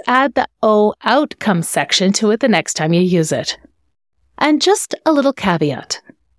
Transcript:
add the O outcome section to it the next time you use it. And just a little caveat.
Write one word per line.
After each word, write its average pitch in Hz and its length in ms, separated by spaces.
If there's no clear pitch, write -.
add 254 260
the - 140
O 214 400
outcome 220 580
section 185 520
to 214 180
it 220 80
the 269 80
next 170 260
time 160 180
you 175 100
use 170 300
it. - 280
And 302 240
just - 320
a 320 60
little 277 200
caveat. 165 720